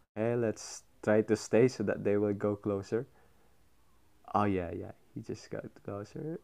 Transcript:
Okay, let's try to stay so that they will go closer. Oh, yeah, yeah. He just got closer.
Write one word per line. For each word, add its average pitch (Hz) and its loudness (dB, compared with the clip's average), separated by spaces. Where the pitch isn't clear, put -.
Okay, 117 0
let's - -4
try 110 6
to 107 2
stay 113 4
so 123 -2
that 104 -2
they 104 4
will 104 2
go 104 0
closer. 104 -2
Oh, 104 4
yeah, 92 0
yeah. 95 -8
He 117 -8
just - -10
got 107 -8
closer. 104 -8